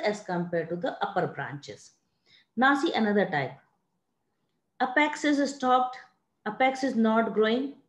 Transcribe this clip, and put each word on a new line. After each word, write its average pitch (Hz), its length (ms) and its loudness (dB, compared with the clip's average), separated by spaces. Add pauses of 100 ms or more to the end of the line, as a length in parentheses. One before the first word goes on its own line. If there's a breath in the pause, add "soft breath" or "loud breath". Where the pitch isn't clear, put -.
as 208 200 -4
compared 170 460 -4
to 175 60 -4
the - 260 -6
upper 180 260 -2
branches. - 640 -12 (640 soft breath)
Now 269 180 4
see 294 200 0
another 208 320 2
type. 143 260 -2 (1300)
Apex 294 420 0
is 285 300 2
stopped, 254 420 2 (520)
apex 262 340 0
is 240 140 -2
not 220 360 4
growing. 226 420 2 (140)